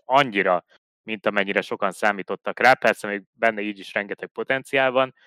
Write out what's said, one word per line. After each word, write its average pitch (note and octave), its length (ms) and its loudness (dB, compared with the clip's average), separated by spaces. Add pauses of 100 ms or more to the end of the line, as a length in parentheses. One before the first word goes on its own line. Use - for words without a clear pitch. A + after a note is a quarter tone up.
annyira, G2 580 2 (400)
mint A2 220 -8
amennyire G2+ 360 0
sokan G2+ 300 -4
számítottak G2 680 -4
rá. B2 140 8
Persze A2+ 340 0
még G2+ 160 -6 (100)
benne A2+ 280 0
így G#2 180 -8
is F#2 140 -16
rengeteg G2 360 -8
potenciál C3+ 640 -2
van. C3 220 0 (120)